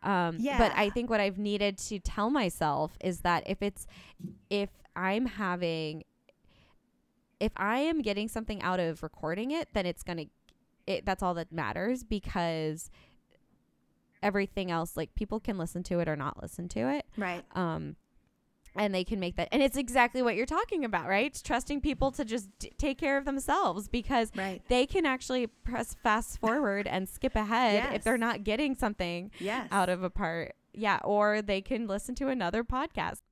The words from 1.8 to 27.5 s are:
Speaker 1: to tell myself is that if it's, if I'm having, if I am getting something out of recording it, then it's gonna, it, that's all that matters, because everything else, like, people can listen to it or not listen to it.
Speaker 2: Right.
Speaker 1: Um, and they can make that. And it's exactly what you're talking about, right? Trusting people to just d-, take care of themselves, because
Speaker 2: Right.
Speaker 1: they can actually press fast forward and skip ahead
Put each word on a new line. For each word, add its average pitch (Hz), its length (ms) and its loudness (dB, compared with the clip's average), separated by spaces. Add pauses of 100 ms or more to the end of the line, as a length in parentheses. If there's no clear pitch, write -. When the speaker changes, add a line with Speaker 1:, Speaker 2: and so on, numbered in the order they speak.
Speaker 1:
to 208 100 -4
tell 208 320 0
myself 160 720 0
is 180 200 -2
that 170 240 2
if - 160 -4
it's, 202 240 -4 (640)
if 202 220 0 (240)
I'm 196 320 0
having, 175 800 -2 (1300)
if 214 160 2
I 214 260 0
am 311 200 2
getting 208 280 0
something 220 340 -6
out 185 160 2
of 165 240 -2
recording 175 480 -4
it, 320 240 -2
then 196 100 2
it's 175 160 -4
gonna, 165 240 -6 (600)
it, - 180 -2
that's 190 160 0
all 180 140 2
that 165 160 -6
matters, 170 520 -2
because 165 840 -2 (1300)
everything 196 480 2
else, 165 260 -2
like, 165 160 -4
people 220 260 -2
can 202 200 -4
listen 175 240 -4
to 175 160 0
it 170 80 2
or 156 80 0
not 143 260 -4
listen - 280 -10
to 233 200 0
it. 285 160 -2 (100)
Speaker 2:
Right. 180 280 -4 (120)
Speaker 1:
Um, 160 400 -2 (840)
and 202 160 2
they 185 120 0
can 208 160 -2
make 180 160 -4
that. 170 160 -2
And 254 100 6
it's 269 140 4
exactly 247 440 2
what 240 140 2
you're 262 100 0
talking 339 380 -2
about, 196 240 -2
right? 208 260 2 (120)
Trusting 269 340 0
people 269 320 2
to 269 140 -2
just 214 240 -4 (100)
d-, - 180 -12
take - 200 2
care 277 200 2
of 277 60 0
themselves, 277 640 0
because 233 480 0
Speaker 2:
Right. 190 320 -4
Speaker 1:
they 247 180 4
can 349 200 0
actually 254 420 0
press - 460 -4
fast - 460 0
forward 220 460 2
and 185 220 -2
skip - 300 -2
ahead 226 580 4